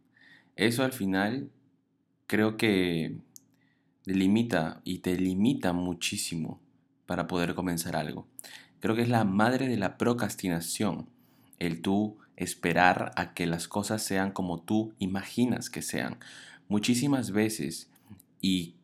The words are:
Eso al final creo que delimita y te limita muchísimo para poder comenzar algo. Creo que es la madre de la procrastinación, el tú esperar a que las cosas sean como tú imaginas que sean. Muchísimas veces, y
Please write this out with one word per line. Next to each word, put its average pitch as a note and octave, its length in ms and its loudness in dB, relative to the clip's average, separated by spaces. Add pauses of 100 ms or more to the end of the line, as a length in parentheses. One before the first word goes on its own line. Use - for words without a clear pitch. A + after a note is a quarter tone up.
(560)
Eso A#2+ 300 4
al C3 80 0
final G2+ 560 -2 (760)
creo G#2+ 280 2
que F2+ 640 2 (880)
delimita F#2+ 800 2
y F2+ 140 -6
te F2+ 180 -2
limita F#2 560 2
muchísimo F2+ 880 -4 (440)
para F2 220 -2
poder F2 280 0
comenzar F2 420 -2
algo. D2+ 280 -6 (580)
Creo A2 140 2
que A#2+ 60 2
es A#2 40 0
la A#2 160 4
madre A#2 460 2
de A#2 80 0
la F#2+ 200 -2
procrastinación, G2+ 1080 -2 (500)
el E2+ 240 -4
tú G#2 360 0 (180)
esperar F2 800 2
a F2 180 -4
que F2 120 -2
las E2 240 -2
cosas G#2 340 -4
sean F#2+ 280 0
como F2+ 280 -4
tú A2 400 0
imaginas G2 680 -2
que - 120 -10
sean. - 360 -4 (500)
Muchísimas A#2+ 640 2
veces, G#2 580 -2 (520)
y F#2 420 0